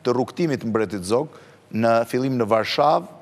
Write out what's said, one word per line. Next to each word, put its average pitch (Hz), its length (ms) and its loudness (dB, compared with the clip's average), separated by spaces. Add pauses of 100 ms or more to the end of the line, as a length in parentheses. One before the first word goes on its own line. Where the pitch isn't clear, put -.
të 123 120 2
rrugtimit 151 480 -2
të 113 40 -4
mbretit 107 360 -2
Zog, 120 240 0 (460)
në 117 340 2
fillim 131 320 -2
në 113 80 0
Varshavë, 143 600 2 (140)